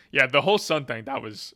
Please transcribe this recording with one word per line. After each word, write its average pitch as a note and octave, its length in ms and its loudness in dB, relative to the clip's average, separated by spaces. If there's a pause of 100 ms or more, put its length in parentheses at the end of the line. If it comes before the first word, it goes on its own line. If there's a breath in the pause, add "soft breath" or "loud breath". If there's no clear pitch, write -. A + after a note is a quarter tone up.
(120)
yeah, C3+ 140 4
the C3+ 160 4
whole G3 160 4
son D3+ 280 -2
thing, A2+ 200 -8
that B2 160 -6
was, G#2+ 340 -14